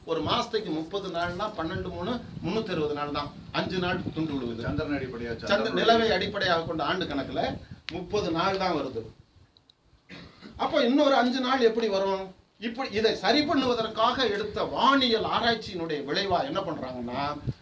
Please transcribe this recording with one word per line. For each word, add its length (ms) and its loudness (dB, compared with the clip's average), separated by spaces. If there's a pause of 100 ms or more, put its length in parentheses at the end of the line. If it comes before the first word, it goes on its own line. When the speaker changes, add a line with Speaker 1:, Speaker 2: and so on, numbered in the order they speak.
Speaker 1:
ஒரு 160 0
மாசத்துக்கு 440 0
முப்பது 420 -4
நாள்னா 500 -4
பன்னெண்டு 320 -4
மூணு 300 -4 (260)
முன்னூத்தி 260 -2
அறுபது 220 0
நாள் 180 -4
தான், 200 -4 (200)
அஞ்சு 260 -2
நாள் 240 0 (120)
துண்டு 200 -2
விழுவுது. 280 -4
Speaker 2:
சந்திரன் 360 -2
அடிப்படையா, 300 -6
Speaker 1:
சந்திர-, 200 -6
Speaker 2:
சந்திரன் 260 2
Speaker 1:
நிலவை 380 4
அடிப்படையாக 520 0
கொண்ட 200 -4
ஆண்டு 220 0
கணக்குல 520 -2 (340)
முப்பது 400 -2
நாள் 260 2
தான் 180 0
வருது. 260 -4 (1600)
அப்போ 260 4
இன்னொரு 320 6
அஞ்சு 240 4
நாள் 220 2
எப்படி 260 4
வரும்? 480 0 (240)
இப்படி 320 -6
இதை 240 2
சரி 260 4
பண்ணுவதற்காக 880 2
எடுத்த 340 -2
வானியல் 600 4
ஆராய்ச்சியினுடைய 800 0
விளைவா 380 0
என்ன 160 -2
பண்றாங்கன்னா, 800 -4 (240)